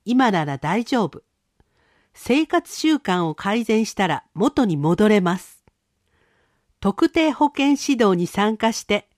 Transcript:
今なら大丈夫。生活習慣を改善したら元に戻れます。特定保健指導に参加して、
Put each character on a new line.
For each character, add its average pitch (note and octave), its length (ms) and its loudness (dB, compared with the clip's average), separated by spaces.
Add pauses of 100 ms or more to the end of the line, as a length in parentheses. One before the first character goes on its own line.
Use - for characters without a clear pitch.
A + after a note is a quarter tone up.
今 B3 260 2
な E3+ 140 0
ら C#3 140 -6
大 G3 260 -2
丈 A#3 200 -2
夫。 - 180 -8 (920)
生 D4 320 0
活 - 300 -2
習 D#4 200 2
慣 F3+ 280 -2
を D#3 100 -4
改 A3 300 -4
善 A3 220 0
し - 80 -12
た G3 120 -2
ら C#3+ 180 -4 (100)
元 B3 300 0
に E3+ 120 0
戻 E3+ 320 2
れ G#3 120 4
ま F3+ 180 -2
す。 - 260 -20 (1120)
特 G3+ 300 0
定 D#4 240 0
保 D4 180 0
健 C#4 200 0
指 C#4 240 0
導 G#3 220 2
に F3 120 -2
参 G#3 280 -2
加 A3+ 160 -2
し - 120 -10
て、 - 340 -4